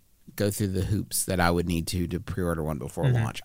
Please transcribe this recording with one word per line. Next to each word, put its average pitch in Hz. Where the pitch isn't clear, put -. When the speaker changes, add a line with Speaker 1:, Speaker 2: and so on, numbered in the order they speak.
Speaker 1:
go 104
through 101
the 95
hoops 98
that 92
I 87
would 87
need 85
to, 87
to 85
pre-order 85
one 78
before 73
Speaker 2:
Mm-hmm. 120
Speaker 1:
launch, -